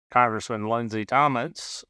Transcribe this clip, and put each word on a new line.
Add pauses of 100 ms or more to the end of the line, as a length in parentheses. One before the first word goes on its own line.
(120)
Congressman
Lindsey
Thomas,